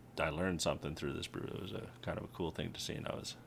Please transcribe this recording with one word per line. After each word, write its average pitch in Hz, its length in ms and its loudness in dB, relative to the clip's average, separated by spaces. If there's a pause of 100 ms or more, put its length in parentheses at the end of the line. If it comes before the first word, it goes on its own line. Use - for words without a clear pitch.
(220)
I 80 80 6
learned 87 300 4
something 73 340 4
through 71 200 0
this 78 120 0
brew. - 260 -4
It - 80 -2
was 95 120 -4
a 98 100 -4 (200)
kind 87 160 0
of 98 60 -2
a 98 40 -6
cool 82 240 0
thing 82 200 -2
to - 80 -6
see, - 140 -2
and - 140 -2
I - 80 0
was, - 180 -4 (120)